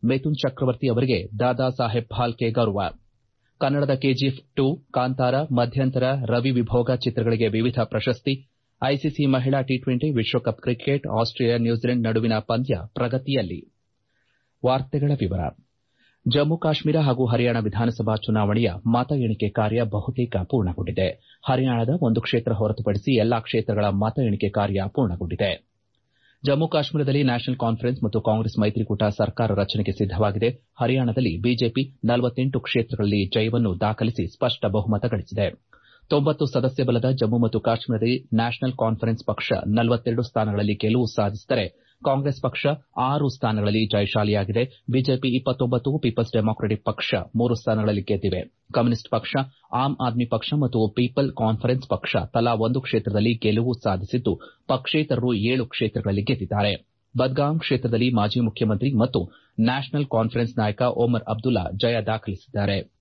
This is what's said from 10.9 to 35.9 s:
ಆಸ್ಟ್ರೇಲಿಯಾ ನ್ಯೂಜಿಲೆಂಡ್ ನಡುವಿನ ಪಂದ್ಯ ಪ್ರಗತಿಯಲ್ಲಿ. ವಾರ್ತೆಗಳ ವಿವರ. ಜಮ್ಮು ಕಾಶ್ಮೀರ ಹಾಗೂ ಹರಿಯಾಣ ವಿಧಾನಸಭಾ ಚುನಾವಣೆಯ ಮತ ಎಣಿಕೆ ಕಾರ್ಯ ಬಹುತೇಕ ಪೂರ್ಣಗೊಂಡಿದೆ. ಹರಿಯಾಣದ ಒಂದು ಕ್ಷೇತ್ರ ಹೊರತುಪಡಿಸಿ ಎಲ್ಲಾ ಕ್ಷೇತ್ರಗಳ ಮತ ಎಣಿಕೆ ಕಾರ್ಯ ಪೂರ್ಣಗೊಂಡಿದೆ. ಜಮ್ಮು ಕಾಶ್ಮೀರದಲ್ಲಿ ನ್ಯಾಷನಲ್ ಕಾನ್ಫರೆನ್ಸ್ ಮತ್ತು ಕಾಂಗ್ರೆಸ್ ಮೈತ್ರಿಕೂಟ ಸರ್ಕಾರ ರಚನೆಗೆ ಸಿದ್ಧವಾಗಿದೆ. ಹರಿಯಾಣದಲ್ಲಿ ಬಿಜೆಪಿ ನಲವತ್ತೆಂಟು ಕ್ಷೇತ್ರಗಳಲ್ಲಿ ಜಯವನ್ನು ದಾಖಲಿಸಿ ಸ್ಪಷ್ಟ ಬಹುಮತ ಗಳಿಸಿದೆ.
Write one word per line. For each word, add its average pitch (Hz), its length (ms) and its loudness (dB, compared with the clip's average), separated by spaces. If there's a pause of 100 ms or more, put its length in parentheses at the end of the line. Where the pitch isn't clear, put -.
ಆಸ್ಟ್ರೇಲಿಯಾ 117 500 0
ನ್ಯೂಜಿಲೆಂಡ್ 117 500 0
ನಡುವಿನ 113 320 2
ಪಂದ್ಯ 117 400 -2 (140)
ಪ್ರಗತಿಯಲ್ಲಿ. 120 760 -2 (960)
ವಾರ್ತೆಗಳ 135 560 2
ವಿವರ. 92 200 0 (880)
ಜಮ್ಮು 147 320 2
ಕಾಶ್ಮೀರ 156 400 0
ಹಾಗೂ 131 280 2
ಹರಿಯಾಣ 117 340 2
ವಿಧಾನಸಭಾ 110 560 0
ಚುನಾವಣೆಯ 107 560 2 (140)
ಮತ 120 260 2
ಎಣಿಕೆ 113 380 0
ಕಾರ್ಯ 110 340 0
ಬಹುತೇಕ 110 540 -2
ಪೂರ್ಣಗೊಂಡಿದೆ. 92 840 0 (260)
ಹರಿಯಾಣದ 127 440 0 (120)
ಒಂದು 113 200 2
ಕ್ಷೇತ್ರ - 320 0
ಹೊರತುಪಡಿಸಿ 107 680 0
ಎಲ್ಲಾ 113 200 2
ಕ್ಷೇತ್ರಗಳ 107 460 0
ಮತ 104 340 0
ಎಣಿಕೆ 104 300 0
ಕಾರ್ಯ 101 380 0
ಪೂರ್ಣಗೊಂಡಿದೆ. 92 800 -2 (760)
ಜಮ್ಮು 139 240 2
ಕಾಶ್ಮೀರದಲ್ಲಿ 143 560 2
ನ್ಯಾಷನಲ್ 120 340 0
ಕಾನ್ಫರೆನ್ಸ್ 123 460 -2
ಮತ್ತು 107 180 0
ಕಾಂಗ್ರೆಸ್ 113 380 0
ಮೈತ್ರಿಕೂಟ 107 440 0
ಸರ್ಕಾರ 104 500 0
ರಚನೆಗೆ 101 380 0
ಸಿದ್ಧವಾಗಿದೆ. 101 720 0 (160)
ಹರಿಯಾಣದಲ್ಲಿ 120 600 0
ಬಿಜೆಪಿ 123 520 0 (120)
ನಲವತ್ತೆಂಟು 123 540 0
ಕ್ಷೇತ್ರಗಳಲ್ಲಿ 104 680 0
ಜಯವನ್ನು 110 520 0
ದಾಖಲಿಸಿ 110 480 0
ಸ್ಪಷ್ಟ - 380 -2
ಬಹುಮತ 104 400 0
ಗಳಿಸಿದೆ. 104 460 -2 (580)